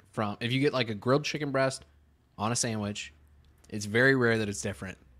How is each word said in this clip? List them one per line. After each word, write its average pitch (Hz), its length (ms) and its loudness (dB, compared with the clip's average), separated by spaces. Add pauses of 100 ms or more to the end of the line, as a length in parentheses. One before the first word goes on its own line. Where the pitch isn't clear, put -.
(120)
from, 104 280 -4
if 120 120 -4
you 131 80 0
get, 143 140 2
like, 123 160 0
a 110 60 -6
grilled 135 300 0
chicken 143 260 -6
breast 135 340 0 (520)
on 107 140 -2
a 120 40 -2
sandwich, 107 580 -4 (560)
it's 104 160 -6
very 123 300 6
rare 117 220 4
that 110 120 -2
it's 98 120 -8
different 95 360 -8 (220)